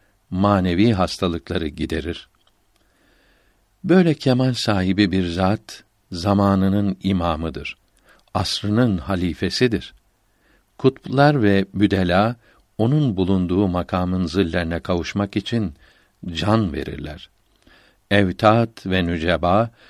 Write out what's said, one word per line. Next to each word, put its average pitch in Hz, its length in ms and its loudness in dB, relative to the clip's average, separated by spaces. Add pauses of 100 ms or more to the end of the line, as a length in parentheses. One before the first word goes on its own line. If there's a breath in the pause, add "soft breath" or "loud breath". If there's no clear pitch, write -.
(300)
manevi 95 640 2
hastalıkları 87 760 -4
giderir. 78 600 -6 (1500)
Böyle 170 300 4
kemal 127 400 0
sahibi 95 580 0
bir 92 160 0
zat, 92 560 -2 (280)
zamanının 98 920 2
imamıdır. 85 760 -4 (560 soft breath)
Asrının 104 640 0
halifesidir. 92 960 -2 (840)
Kutuplar 139 640 2
ve 98 300 4
büdela, 98 640 2 (420 soft breath)
onun 127 400 0
bulunduğu 92 500 0
makamın 90 580 -2
zillerine 85 540 -2
kavuşmak 95 560 -4
için 107 380 -4 (580 soft breath)
can 92 420 -2
verirler. 73 560 -10 (840 soft breath)
Evtat 107 720 2
ve 92 200 0
nüceba, 87 640 0 (200 soft breath)